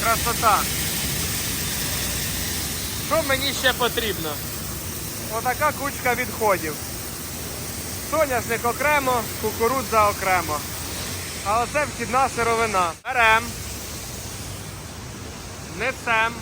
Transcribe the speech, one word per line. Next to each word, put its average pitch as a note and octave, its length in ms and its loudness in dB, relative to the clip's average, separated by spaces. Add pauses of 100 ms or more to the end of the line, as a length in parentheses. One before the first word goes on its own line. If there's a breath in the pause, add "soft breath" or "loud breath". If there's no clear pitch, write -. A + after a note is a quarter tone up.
Красота. A3+ 560 4 (2500)
Що D#4 200 2
мені C4+ 260 0
ще B3+ 200 2
потрібно? G#3+ 560 0 (1040)
Отака B3+ 380 2
кучка C4+ 440 0
відходів. G3 580 2 (1400)
Соняшник B3 540 2
окремо, C4 560 4 (200)
кукурудза G#3+ 680 4
окремо. F#3 480 2 (880)
А A3 180 4
оце C#4+ 220 0
вхідна A#3+ 500 2
сировина. A3+ 560 4 (120)
Берем. A3+ 400 6 (2250)
Несем. A#3 640 0